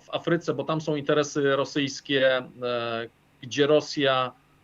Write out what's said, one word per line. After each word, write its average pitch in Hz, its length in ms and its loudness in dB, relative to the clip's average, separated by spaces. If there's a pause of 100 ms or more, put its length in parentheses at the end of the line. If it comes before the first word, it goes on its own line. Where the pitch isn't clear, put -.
w - 140 0
Afryce, 165 400 0
bo 139 100 -4
tam 156 160 -2
są 156 160 -2
interesy 143 600 2
rosyjskie, 135 800 0
e, 127 60 -4 (1000)
gdzie 131 240 0
Rosja 139 640 2 (320)